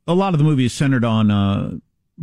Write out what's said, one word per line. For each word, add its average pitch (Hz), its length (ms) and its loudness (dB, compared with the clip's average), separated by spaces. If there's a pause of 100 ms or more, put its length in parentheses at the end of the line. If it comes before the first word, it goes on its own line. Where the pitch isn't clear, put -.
a 165 80 0
lot 190 200 0
of 147 40 2
the 147 60 2
movie 143 200 2
is 117 80 -2
centered 135 320 0
on, 110 260 2
uh, 98 420 -2 (500)